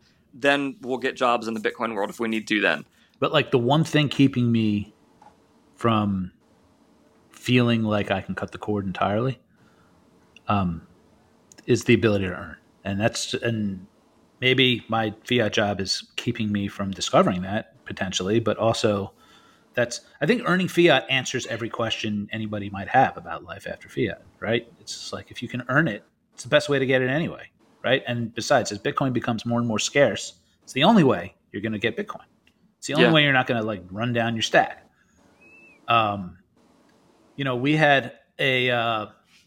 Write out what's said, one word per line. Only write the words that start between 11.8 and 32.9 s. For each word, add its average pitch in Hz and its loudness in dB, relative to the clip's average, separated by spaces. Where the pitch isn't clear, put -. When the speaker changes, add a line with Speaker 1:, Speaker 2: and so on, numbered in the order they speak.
Speaker 2:
the 123 6
ability 101 2
to 92 -4
earn. 82 -14
And 98 -4
that's, - -2
and 104 -4
maybe 127 2
my 110 -2
fiat 113 0
job 101 0
is - -6
keeping 113 -4
me 101 -2
from 98 -6
discovering 98 0
that 101 -8
potentially, 95 -2
but 107 -2
also 104 0
that's, - -4
I 147 -4
think 226 2
earning 180 2
fiat 160 4
answers 131 -2
every 113 -6
question 107 -4
anybody 107 -6
might 98 -10
have 127 2
about 82 -10
life - -14
after - -14
fiat, 110 -4
right? 113 -2
It's - -16
just - -14
like, - -12
if - -16
you 120 -8
can 123 -10
earn 139 2
it, 104 -6
it's - -18
the 120 -12
best 147 4
way 139 2
to 135 0
get 131 2
it 127 0
anyway, 160 -4
right? 127 2
And 120 -4
besides, 117 0
as 104 -8
Bitcoin 139 -2
becomes 117 -4
more 120 0
and 120 -2
more 107 0
scarce, - 0
it's - -20
the 135 0
only 202 6
way 95 0
you're 101 -10
gonna 110 -4
get 110 -2
Bitcoin. - -10
It's - -12
the 139 -2